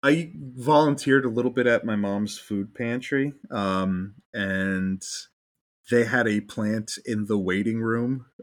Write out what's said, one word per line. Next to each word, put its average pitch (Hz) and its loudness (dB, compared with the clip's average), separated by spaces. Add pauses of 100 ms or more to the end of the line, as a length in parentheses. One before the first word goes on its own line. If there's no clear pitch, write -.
I 160 2
volunteered 139 2
a 127 0
little 120 0
bit 123 2
at 117 4
my 113 0
mom's 101 -2
food 104 -6
pantry, 127 -2 (180)
um, 95 -2 (180)
and 95 -2 (880)
they 120 6
had 113 2
a 104 2
plant 107 -4 (120)
in 107 -2
the 104 0
waiting 101 0
room, 117 -2 (180)